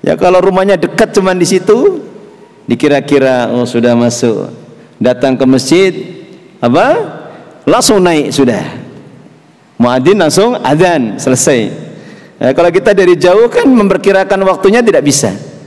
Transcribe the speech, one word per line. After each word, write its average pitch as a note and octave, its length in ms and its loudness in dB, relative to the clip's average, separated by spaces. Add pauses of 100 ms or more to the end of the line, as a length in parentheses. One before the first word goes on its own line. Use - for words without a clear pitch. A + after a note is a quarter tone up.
Ya, D#3+ 160 -2
kalau F3+ 240 2
rumahnya F#3+ 320 0
dekat - 400 -2
cuman F#3 240 0
di F3 80 0
situ, B3+ 560 0 (640)
dikira-kira, C3 880 0
oh, B2 80 0
sudah A#2+ 320 0
masuk. A#2 560 -2 (480)
Datang B2+ 400 0
ke C3 80 0
masjid, D#3+ 460 2 (680)
apa? C3+ 280 0 (840)
Langsung G#3+ 320 2
naik D3+ 320 0
sudah. A#2+ 280 0 (1160)
Muadzin C3 400 2
langsung F#3+ 400 0
azan, D3 640 0
selesai. B2+ 480 0 (720)
Ya, B2 80 0
kalau E3+ 240 2
kita G3 240 2
dari F3+ 160 4
jauh F3+ 320 2
kan G#4+ 200 0
memperkirakan G3 760 0
waktunya F#3+ 400 2
tidak E3 240 2
bisa. A#2+ 480 -4 (120)